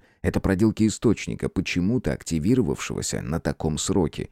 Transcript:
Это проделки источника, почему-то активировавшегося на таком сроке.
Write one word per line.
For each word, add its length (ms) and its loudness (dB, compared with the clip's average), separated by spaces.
Это 180 0
проделки 480 2
источника, 600 0
почему-то 640 0
активировавшегося 1080 0
на 180 -2
таком 380 -2
сроке. 540 -2